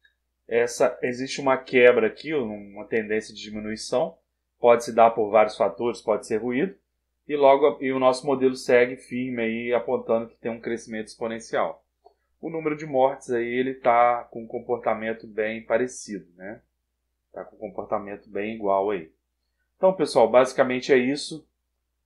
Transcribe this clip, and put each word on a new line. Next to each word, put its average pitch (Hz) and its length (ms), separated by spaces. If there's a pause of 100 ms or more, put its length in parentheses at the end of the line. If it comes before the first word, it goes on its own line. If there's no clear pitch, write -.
(480)
Essa, 120 540
existe 131 400
uma 131 160
quebra 123 480
aqui, 135 260
uma 104 540
tendência 107 480
de 101 80
diminuição. 107 760 (440)
Pode 120 240
se 123 100
dar 113 160
por 107 220
vários 107 260
fatores, 113 420
pode 104 280
ser 113 100
ruído. 123 380 (520)
E 147 80
logo, 139 460
e 131 100
o 131 80
nosso 131 280
modelo 131 280
segue 127 420
firme 123 440
aí, 117 320
apontando 117 540
que - 80
tem 117 160
um 117 80
crescimento 113 480
exponencial. 113 760 (560)
O 160 100
número 156 260
de 156 100
mortes 135 460
aí, 120 160
ele 127 260
tá 120 560
com 117 140
um 113 40
comportamento 113 800
bem 110 380
parecido, 113 720
né? 101 260 (680)
Tá 92 120
com - 120
um - 40
comportamento 104 680
bem 104 240
igual 98 380
aí. 85 200 (720)
Então, 185 100
pessoal, 135 360
basicamente 127 640
é 131 40
isso. 143 480 (600)